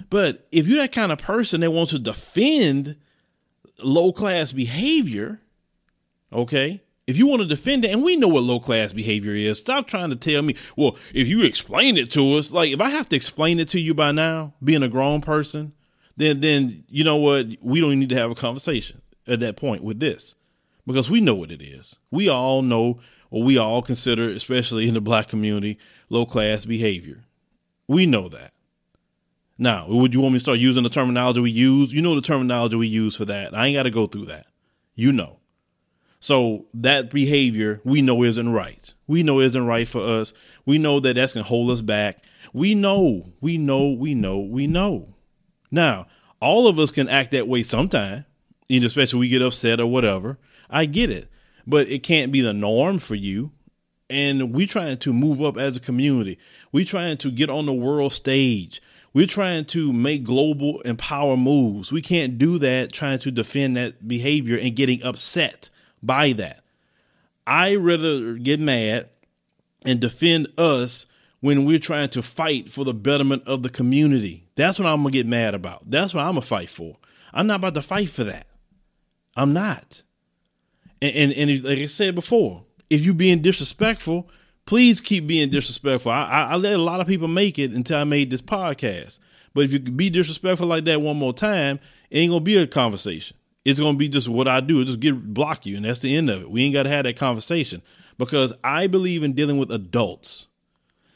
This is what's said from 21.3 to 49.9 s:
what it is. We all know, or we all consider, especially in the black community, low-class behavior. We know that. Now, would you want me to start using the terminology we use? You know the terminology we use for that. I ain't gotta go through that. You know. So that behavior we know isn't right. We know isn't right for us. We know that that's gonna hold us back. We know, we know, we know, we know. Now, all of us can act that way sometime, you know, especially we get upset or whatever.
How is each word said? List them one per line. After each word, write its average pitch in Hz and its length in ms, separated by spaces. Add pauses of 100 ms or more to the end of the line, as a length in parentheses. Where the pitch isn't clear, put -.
what 82 180
it 73 100
is. 69 340 (140)
We 190 180
all 135 340
know, 120 360 (320)
or 117 140
we 131 140
all 117 240
consider, 117 460
especially 113 600
in 113 60
the 113 60
black 107 280
community, 104 500 (300)
low-class 107 560
behavior. 107 600 (640)
We 175 200
know 107 220
that. - 260 (1040)
Now, 110 300
would 120 260
you 131 60
want 135 120
me 127 60
to - 20
start 123 180
using 127 240
the 120 60
terminology 123 500
we 120 120
use? 131 420
You 151 100
know 170 120
the 139 80
terminology 123 540
we 113 120
use 110 260
for 107 120
that. 101 280
I 113 120
ain't 143 100
gotta 131 140
go 110 160
through 101 200
that. 78 200 (480)
You 123 180
know. 95 240 (800)
So 123 560
that 127 360
behavior 127 720
we 139 180
know 123 200
isn't 117 300
right. - 400 (140)
We 165 160
know 139 180
isn't 127 260
right 117 200
for 117 140
us. 110 320 (320)
We 147 140
know 147 220
that 131 140
that's 127 200
gonna 110 100
hold 120 260
us 117 120
back. 104 420 (300)
We 185 200
know, 185 640
we 165 180
know, 139 320
we 139 240
know, 98 240
we 113 280
know. 170 480 (560)
Now, 139 360 (340)
all 214 260
of 175 120
us 151 120
can 135 180
act 131 240
that 127 140
way 123 160
sometime, 110 640 (440)
you 127 120
know, 120 60
especially 123 340
we 123 80
get 123 140
upset 117 360
or 117 80
whatever. 117 520 (320)